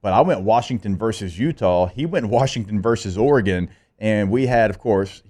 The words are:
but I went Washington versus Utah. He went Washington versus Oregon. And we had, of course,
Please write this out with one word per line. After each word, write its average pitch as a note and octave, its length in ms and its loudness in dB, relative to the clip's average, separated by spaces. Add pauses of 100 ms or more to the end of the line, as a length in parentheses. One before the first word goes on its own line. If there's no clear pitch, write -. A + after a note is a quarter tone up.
but G2 120 -2
I G#2 80 6
went D3 220 2
Washington A2 540 0
versus G2+ 400 -4
Utah. F#2 500 0
He C3+ 200 -6
went E3 220 -4
Washington A2+ 520 -2
versus G#2 380 -2
Oregon. G2+ 500 2 (300)
And G#2 320 0
we B2+ 160 2
had, A#2 240 2
of G2 80 -10
course, G2 520 -2